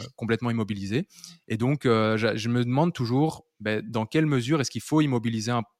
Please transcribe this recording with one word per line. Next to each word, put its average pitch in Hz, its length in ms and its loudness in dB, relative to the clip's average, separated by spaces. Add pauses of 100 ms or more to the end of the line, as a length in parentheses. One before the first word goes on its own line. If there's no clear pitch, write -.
(160)
complètement 113 340 -2
immobilisée. 107 560 -2 (400)
Et 110 100 -4
donc, 131 300 0
euh, 110 300 4
je, 110 200 0
je 110 120 -4
me 120 160 2
demande 143 280 2
toujours, 131 540 0 (140)
ben, 107 280 -4
dans 113 160 -2
quelle 156 220 2
mesure 139 340 2
est-ce 120 120 -2
qu'il 117 100 -8
faut 156 180 2
immobiliser 117 520 0
un, 117 100 0 (180)